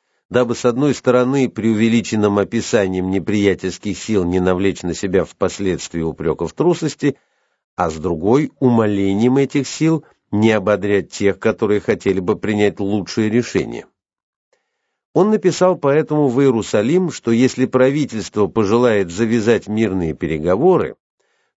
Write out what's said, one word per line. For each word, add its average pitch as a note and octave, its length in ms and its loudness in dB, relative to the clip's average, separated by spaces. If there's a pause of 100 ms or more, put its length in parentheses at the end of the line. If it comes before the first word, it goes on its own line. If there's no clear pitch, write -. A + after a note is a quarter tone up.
(300)
дабы, A#2 260 0
с - 80 -4
одной B2+ 300 0
стороны, B2+ 540 2
преувеличенным G#2+ 880 0
описанием F#2+ 720 0
неприятельских F#2+ 840 -2
сил G2 280 -2
не F2+ 160 0
навлечь F#2 420 0
на F2 120 -4
себя F#2 300 -2
впоследствии F2 800 -6
упрёков D#2+ 520 -6
трусости, D3+ 640 -2 (600)
а F2 120 -2
с D#2+ 100 -8
другой — F2+ 600 0
умолением A2 800 2
этих C#3 320 -2
сил D#3+ 360 -2 (280)
не G#2+ 180 4
ободрять G2+ 600 0
тех, G2 280 -2
которые G#2+ 420 0
хотели G2 380 -2
бы F#2 180 -2
принять G#2 440 -2
лучшее G#2 500 -2
решение. B1+ 560 -2 (1300)
Он F#3 160 4
написал F#3 460 2
поэтому D3 520 2
в B2 120 0
Иерусалим, B2+ 720 2
что - 180 -4
если B2 360 2
правительство A#2 840 0
пожелает G#2+ 600 2
завязать A2 580 0
мирные F#2+ 460 -2
переговоры, F2+ 840 0 (600)